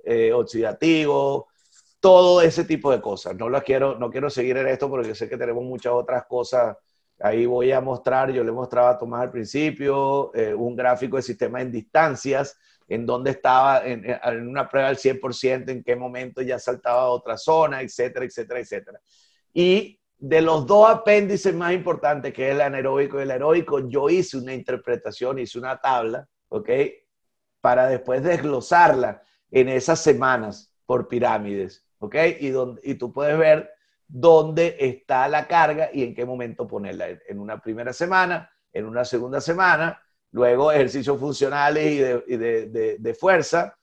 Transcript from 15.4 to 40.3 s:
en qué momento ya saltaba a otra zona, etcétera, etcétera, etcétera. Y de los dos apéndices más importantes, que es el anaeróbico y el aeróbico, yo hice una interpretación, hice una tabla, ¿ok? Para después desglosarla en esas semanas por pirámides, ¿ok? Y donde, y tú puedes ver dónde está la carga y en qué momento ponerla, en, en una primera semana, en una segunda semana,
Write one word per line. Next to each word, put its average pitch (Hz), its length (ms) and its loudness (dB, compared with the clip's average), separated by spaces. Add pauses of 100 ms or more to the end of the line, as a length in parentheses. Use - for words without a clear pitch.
en 120 120 -10
qué 123 100 0
momento 127 460 -8
ya 127 180 -6
saltaba 123 440 -2
a 127 80 2
otra 117 260 -4
zona, 151 460 2
etcétera, 123 420 -4
etcétera, 120 360 -8
etcétera. 98 400 -12 (520)
Y 185 460 0 (220)
de 147 220 2
los 160 240 0
dos 208 220 8
apéndices 208 640 2
más 175 180 -2
importantes, 147 640 -2
que 131 140 -2
es 139 60 0
el 143 60 2
anaeróbico 139 580 0
y 139 40 -4
el 139 80 -4
aeróbico, 139 580 0
yo 143 220 0
hice 180 260 0
una 131 160 -10
interpretación, 123 840 -6
hice 123 200 -10
una 127 220 -8
tabla, 120 480 -2 (220)
¿ok? 107 180 -6 (920)
Para 123 280 4
después 127 340 -2
desglosarla 143 1000 2 (280)
en 127 200 4
esas 131 300 0
semanas 123 760 0 (100)
por 123 240 -2
pirámides, 104 800 -4 (120)
¿ok? 107 180 -10 (220)
Y 143 120 -6
donde, 127 340 -4
y 135 120 -6
tú 123 160 -8
puedes 147 260 0
ver 156 320 4 (360)
dónde 160 720 4
está 131 480 0
la 147 200 -2
carga 156 460 2
y 139 100 -4
en 117 120 -6
qué 120 120 -6
momento 123 400 -8
ponerla, 92 420 -8
en, 90 180 -14
en 101 120 -12
una 107 200 -12
primera 117 340 -10
semana, 175 580 -2 (220)
en 143 120 -6
una 120 200 -4
segunda 127 360 -4
semana, 165 600 0 (300)